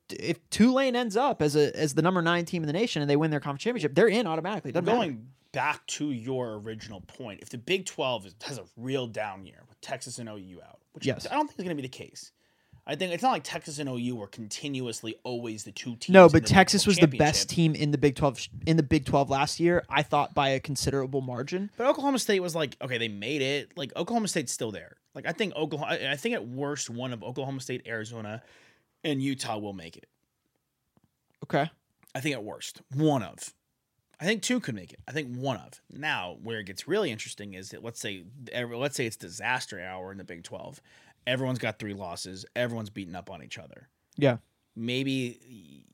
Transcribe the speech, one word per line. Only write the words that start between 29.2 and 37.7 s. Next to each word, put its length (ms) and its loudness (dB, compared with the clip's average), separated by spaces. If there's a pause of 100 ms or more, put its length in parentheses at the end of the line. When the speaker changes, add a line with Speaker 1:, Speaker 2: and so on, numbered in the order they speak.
Speaker 2:
Utah 360 -2
will 160 -6
make 220 -14
it. 100 -20 (1400)
Speaker 1:
Okay. 260 2 (440)
Speaker 2:
I 60 -6
think 140 -2
at 80 -8
worst, 380 -12 (140)
one 280 4
of. 300 -12 (680)
I 40 -8
think 180 0
two 180 0
could 140 -6
make 180 -14
it. 140 -20
I 60 -12
think 240 -6
one 220 -2
of. 220 -18 (100)
Now, 520 -4
where 180 -6
it 60 -10
gets 220 -12
really 220 0
interesting 440 -10
is 160 -14